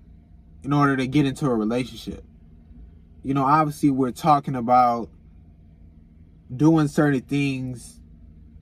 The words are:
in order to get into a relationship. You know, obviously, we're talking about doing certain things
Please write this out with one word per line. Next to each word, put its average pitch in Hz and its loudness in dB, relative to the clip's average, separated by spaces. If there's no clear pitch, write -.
in 143 -4
order 139 2
to 131 -2
get 139 2
into 131 -4
a 123 0
relationship. 113 -6
You 135 -4
know, 139 0
obviously, 151 2
we're 131 -2
talking 147 0
about 120 2
doing 151 4
certain 143 0
things 131 -6